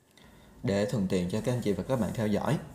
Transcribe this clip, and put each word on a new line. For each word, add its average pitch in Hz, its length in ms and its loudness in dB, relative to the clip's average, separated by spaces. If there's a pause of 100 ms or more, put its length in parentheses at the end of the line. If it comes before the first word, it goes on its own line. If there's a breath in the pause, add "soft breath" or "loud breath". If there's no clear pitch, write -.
(640 loud breath)
Để 101 220 2
thuận 101 220 0
tiện 90 220 0
cho 107 120 -2
các 123 120 0
anh 120 80 -2
chị 101 120 2
và 92 100 -4
các 131 160 0
bạn 90 140 0
theo 110 140 0
dõi, 110 320 2 (160)